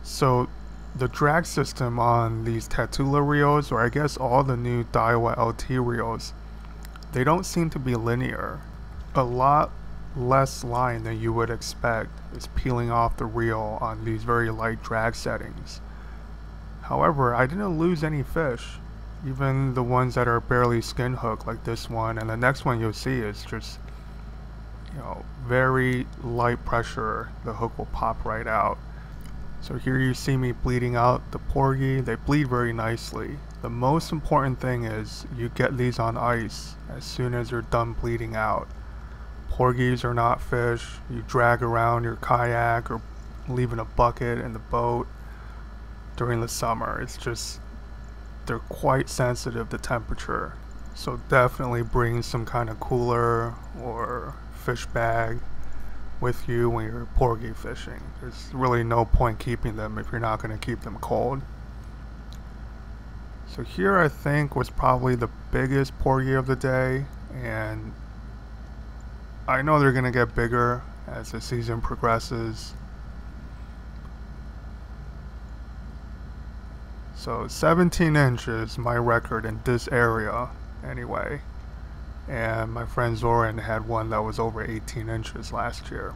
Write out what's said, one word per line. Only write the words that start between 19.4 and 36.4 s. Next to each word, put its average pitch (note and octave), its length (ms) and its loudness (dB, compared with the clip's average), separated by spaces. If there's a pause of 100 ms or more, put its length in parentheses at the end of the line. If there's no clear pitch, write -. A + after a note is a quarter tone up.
the B2+ 80 2
ones B2 320 4
that B2 120 4
are A#2 120 4
barely A#2+ 420 4
skin A#2+ 320 -2
hooked A2+ 320 -2
like A2+ 180 -6
this A#2 280 -4
one, A2+ 260 -2
and A2+ 100 -4
the A2 80 -2
next B2 300 2
one A#2+ 160 2
you'll A2 100 0
see C3 280 -2
is G#2+ 260 -4
just, - 320 -8 (1160)
you D3 60 -8
know, - 240 -8 (220)
very B2+ 640 4 (160)
light A#2+ 420 2
pressure, A2 640 -2 (160)
the A2+ 80 -4
hook A2+ 240 -2
will A2 160 -4
pop - 320 0
right A2+ 220 -2
out. G#2+ 320 2 (840)
So C3 120 -6
here C3 240 2
you C3 160 4
see C3+ 220 0
me B2+ 160 2
bleeding B2 420 2
out B2 260 6 (100)
the - 60 -6
porgy. C3+ 640 2
They A#2+ 140 0
bleed C#3+ 320 4
very A#2+ 260 2
nicely. A2+ 640 -4 (240)
The A#2 80 -4
most B2+ 420 2
important C#3 480 2
thing B2 260 0
is A2 420 -6 (100)
you A#2 120 -2
get B2+ 280 2
these B2 220 2
on A2+ 180 0
ice A#2 560 -2 (160)